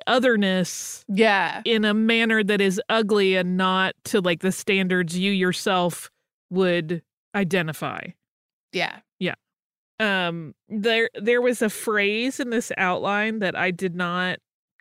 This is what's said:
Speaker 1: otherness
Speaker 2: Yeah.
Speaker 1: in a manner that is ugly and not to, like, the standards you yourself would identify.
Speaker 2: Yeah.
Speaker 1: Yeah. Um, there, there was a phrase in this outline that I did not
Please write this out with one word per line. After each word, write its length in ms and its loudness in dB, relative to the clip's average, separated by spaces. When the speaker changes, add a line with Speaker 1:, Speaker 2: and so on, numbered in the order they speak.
Speaker 1:
otherness 1000 0
Speaker 2:
Yeah. 580 2
Speaker 1:
in 180 2
a 80 2
manner 500 2
that 200 2
is 260 2
ugly 480 2
and 220 0
not 360 0
to, 180 0
like, 180 0
the 100 0
standards 680 0
you 120 0
yourself 800 0
would 540 0
identify. 720 -2
Speaker 2:
Yeah. 280 -4
Speaker 1:
Yeah. 160 -2
Um, 540 -2
there, 440 0
there 280 2
was 180 2
a 80 2
phrase 720 -2
in 80 -4
this 300 -2
outline 600 -2
that 140 -2
I 160 0
did 240 -4
not 440 -4